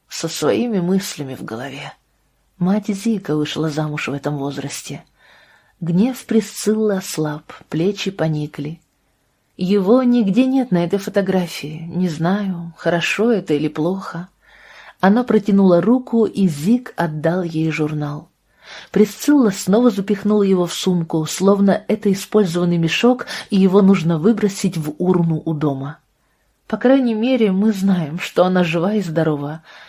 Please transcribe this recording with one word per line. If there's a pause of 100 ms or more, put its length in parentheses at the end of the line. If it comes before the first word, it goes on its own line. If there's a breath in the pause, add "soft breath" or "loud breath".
со
своими
мыслями
в
голове. (640)
Мать
Зика
вышла
замуж
в
этом
возрасте. (800 soft breath)
Гнев
Присциллы
ослаб, (160)
плечи
поникли. (800)
Его
нигде
нет
на
этой
фотографии.
Не
знаю,
хорошо
это
или
плохо. (720 loud breath)
Она
протянула
руку,
и
Зик
отдал
ей
журнал. (640 loud breath)
Присцилла
снова
запихнула
его
в
сумку,
словно
это
использованный
мешок, (240 loud breath)
и
его
нужно
выбросить
в
урну
у
дома. (680)
«По
крайней
мере,
мы
знаем,
что
она
жива
и
здорова. (240 loud breath)